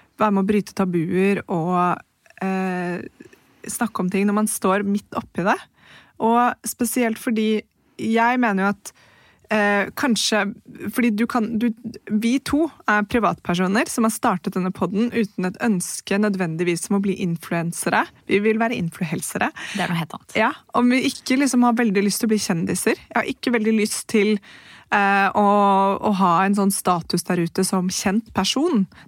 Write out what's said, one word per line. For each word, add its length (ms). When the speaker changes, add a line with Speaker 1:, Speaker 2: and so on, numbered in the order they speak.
Speaker 1:
være 160
med 80
å 60
bryte 260
tabuer 720
og, 540
eh, 560
snakke 400
om 80
ting 160
når 80
man 160
står 340
midt 320
oppi 300
det. 100
Og 340
spesielt 560
fordi 400
jeg 440
mener 220
jo 80
at, 180
eh, 440
kanskje, 460
fordi 240
du 120
kan, 200
du, 100
vi 300
to 240
er 160
privatpersoner 840
som 160
har 60
startet 460
denne 180
podden 380
uten 340
et 160
ønske 560
nødvendigvis 720
om 80
å 60
bli 180
influensere. 800
Vi 140
vil 180
være 160
influensere. 800
Speaker 2:
Det 80
er 80
noe 80
helt 180
annet. 160
Speaker 1:
Ja, 160
om 160
vi 160
ikke 320
liksom 240
har 160
veldig 240
lyst 180
til 100
å 40
bli 80
kjendiser. 560
Jeg 160
har 160
ikke 240
veldig 240
lyst 300
til, 320
eh, 400
å, 160
å 160
ha 160
en 120
sånn 160
status 560
der 160
ute 180
som 240
kjent 460
person. 540